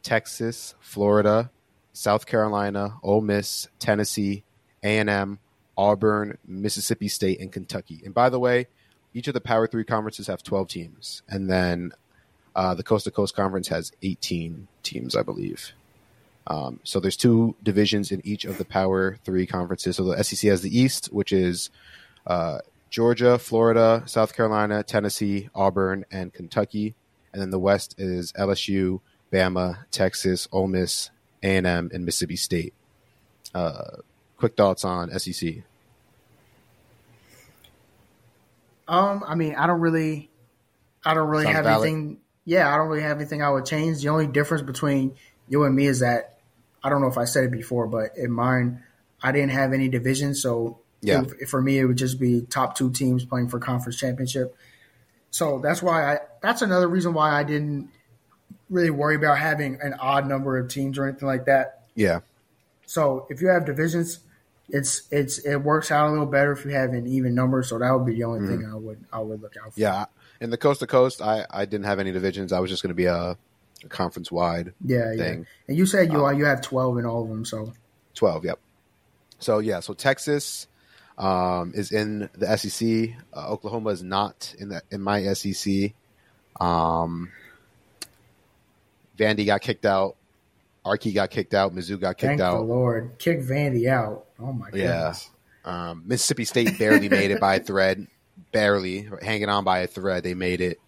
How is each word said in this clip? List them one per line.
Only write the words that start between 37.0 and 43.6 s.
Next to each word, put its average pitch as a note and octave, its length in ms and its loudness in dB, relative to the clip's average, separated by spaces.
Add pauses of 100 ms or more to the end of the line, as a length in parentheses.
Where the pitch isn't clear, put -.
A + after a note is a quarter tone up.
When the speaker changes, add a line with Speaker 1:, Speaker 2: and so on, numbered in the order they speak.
Speaker 2:
Um, G3+ 360 4
I D#3+ 120 -2
mean, D#3 180 0
I D3 140 2
don't E3+ 120 2
really, D#3+ 500 0 (760)
I D#3+ 100 2
don't D#3 140 2
really D3+ 160 2
Speaker 1:
Sounds - 120 2
Speaker 2:
have - 80 2
Speaker 1:
valid. A2 240 4
Speaker 2:
anything. D3+ 300 -4 (260)
Yeah, E3 280 4
I D3 40 4
don't D#3 120 2
really D3+ 140 -2
have D3+ 160 -2
anything D3 220 -6
I C#3+ 100 2
would C3+ 140 2